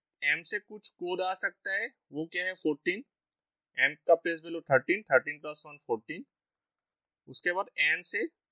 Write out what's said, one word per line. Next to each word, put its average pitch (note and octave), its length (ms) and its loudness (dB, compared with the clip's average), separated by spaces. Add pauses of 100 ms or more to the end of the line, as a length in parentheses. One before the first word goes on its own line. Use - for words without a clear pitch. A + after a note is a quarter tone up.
(220)
एम D3+ 200 0
से G#3 160 -6
कुछ G#3 320 -12
code F3+ 320 -4
आ F#3 140 0
सकता G3 380 -6
है, A3 140 -2 (240)
वो D3+ 140 -4
क्या F3+ 200 -4
है, F#3 80 -4
फ़ोर्टीन, F3+ 500 -2 (720)
एम C#3 160 4 (120)
का E3+ 100 10
place E3 280 -2
value E3 180 -6
thirteen, E3+ 400 4
thirteen D3 380 2
plus D3+ 260 -10
one D3 120 -18
fourteen, D3+ 460 -6 (1040)
उसके F3 240 -4
बाद F#3+ 180 -2 (120)
एन D#3+ 220 2
से A3 220 -4 (260)